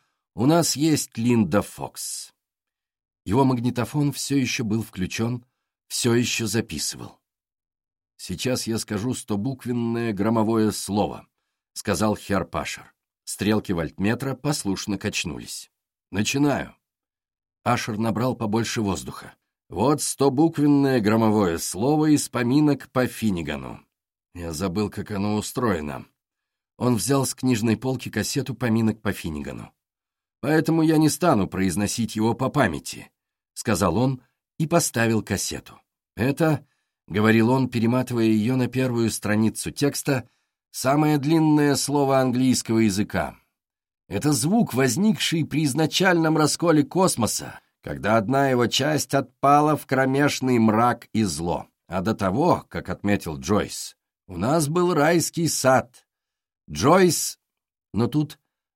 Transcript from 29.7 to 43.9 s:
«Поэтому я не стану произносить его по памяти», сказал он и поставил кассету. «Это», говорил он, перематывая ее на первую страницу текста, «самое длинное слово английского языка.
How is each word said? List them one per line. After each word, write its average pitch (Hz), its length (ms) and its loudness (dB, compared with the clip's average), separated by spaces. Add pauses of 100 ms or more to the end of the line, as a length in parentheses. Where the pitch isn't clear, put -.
«Поэтому 160 400 2
я 156 160 4
не 156 120 6
стану 127 380 2
произносить 98 680 -2
его 110 180 0
по 127 160 -4
памяти», 101 600 -4 (420)
сказал 92 440 0
он 131 240 0 (360)
и 160 80 -2
поставил 117 560 0
кассету. - 580 -6 (360)
«Это», 143 500 0 (420)
говорил 110 420 4
он, 127 200 2
перематывая 120 560 0
ее 110 300 2
на 123 120 0
первую 120 420 -2
страницу 107 600 -2
текста, - 580 -2 (420)
«самое 151 460 2
длинное 147 580 4
слово 135 440 2
английского 127 600 2
языка. 95 580 0 (680)